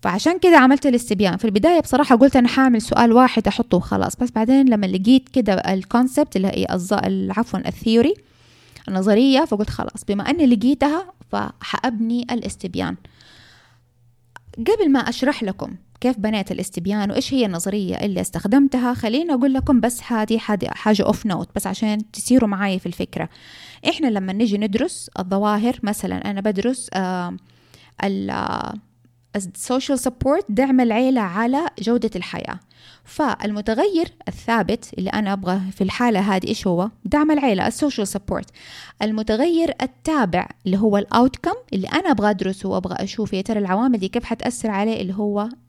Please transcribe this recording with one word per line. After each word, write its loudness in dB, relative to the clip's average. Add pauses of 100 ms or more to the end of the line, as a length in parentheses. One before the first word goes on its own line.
فعشان 0
كده 8
عملت 6
الاستبيان. 0
في -6
البداية 4
بصراحة 4
قلت 6
أنا 6
حاعمل 4
سؤال 4
واحد 4
أحطه 0
وخلاص، -2
بس -2
بعدين 4
لما 2
لقيت 4
كده 2
الكونسبت 0
اللي 2
هي -2
الظ-، -2
ال-، -2
عفوا، -4
الثيوري، 2 (760)
النظرية، 4
فقلت: -2
"خلاص، -10
بما -4
أني 2
لقيتها 2 (200)
فحأبني -4
الاستبيان". -6 (1600)
قبل 2
ما 4
أشرح -2
لكم -8 (260)
كيف 0
بنيت -2
الاستبيان -4
وإيش -2
هي 2
النظرية -4
اللي -4
استخدمتها، 2
خليني -2
أقول 2
لكم 2
بس -2
هذه 0
حاجة، -2
حاجة 2
أوف 0
نوت، -2
بس -6
عشان -4
تسيروا 2
معاي -2
في -8
الفكرة. -6 (600)
إحنا -2
لما -2
نجي 0
ندرس -4
الظواهر، 0
مثلا -4
أنا -6
بدرس، -2
آه، -4 (680)
ال-، -4
آه، -6 (600)
السوشيال -4
support، -2
دعم 2
العيلة 2
على -2 (120)
جودة 0
الحياة. -8 (440)
فالمتغير -2 (200)
الثابت -2
اللي -4
أنا -2
أبغى -2 (120)
في -2
الحالة 0
هذه 0
إيش -4
هو؟ 0 (140)
دعم 2
العيلة، 2
السوشيال -2
support. -6 (520)
المتغير 0
التابع -2 (180)
اللي 2
هو 4
الأوتكم 2 (180)
اللي -4
أنا 0
أبغى 2
أدرسه -4
وأبغى -4
أشوف -6
يا -4
ترى -4
العوامل 2
دي -4
كيف -4
حتأثر -4
عليه، -2
اللي -6
هو -2 (200)